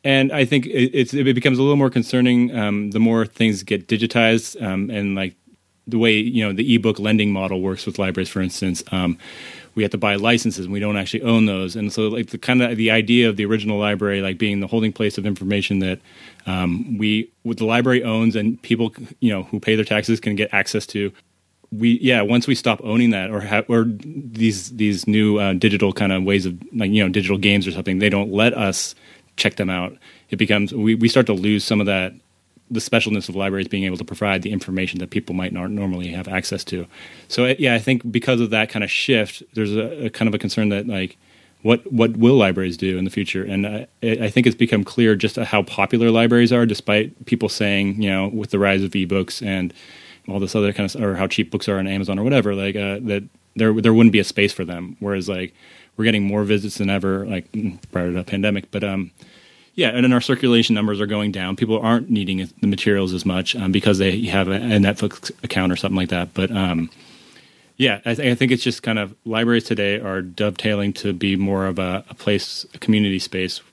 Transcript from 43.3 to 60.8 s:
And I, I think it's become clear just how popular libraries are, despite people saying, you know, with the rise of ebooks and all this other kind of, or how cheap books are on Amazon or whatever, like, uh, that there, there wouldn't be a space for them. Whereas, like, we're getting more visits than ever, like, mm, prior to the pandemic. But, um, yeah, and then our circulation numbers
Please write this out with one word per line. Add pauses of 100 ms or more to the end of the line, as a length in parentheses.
And
I, (160)
I
think
it's
become
clear
just
how
popular
libraries
are,
despite
people
saying,
you
know,
with
the
rise
of
ebooks
and (540)
all
this
other
kind
of,
or
how
cheap
books
are
on
Amazon
or
whatever,
like,
uh,
that (320)
there,
there
wouldn't
be
a
space
for
them.
Whereas,
like, (420)
we're
getting
more
visits
than
ever,
like,
mm, (140)
prior
to
the
pandemic.
But,
um, (640)
yeah,
and
then
our
circulation
numbers